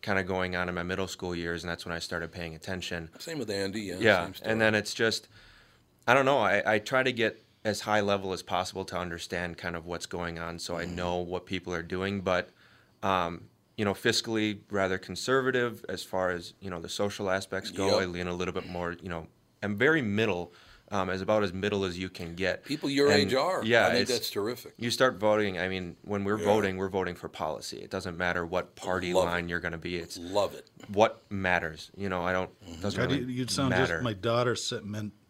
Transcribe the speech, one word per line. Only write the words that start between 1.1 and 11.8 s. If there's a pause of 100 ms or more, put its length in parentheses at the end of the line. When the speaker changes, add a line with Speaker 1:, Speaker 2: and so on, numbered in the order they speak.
Speaker 1:
years,
and
that's
when
I
started
paying
attention. (100)
Speaker 2:
Same
with
Andy,
yeah,
Speaker 1:
Yeah,
Speaker 2:
same
story.
Speaker 1:
and
then
it's
just, (800)
I
don't
know,
I,
I
try
to
get (240)
as
high
level
as
possible
to
understand
kind
of
what's
going
on
so
I
Speaker 2:
Mm-hmm.
Speaker 1:
know
what
people
are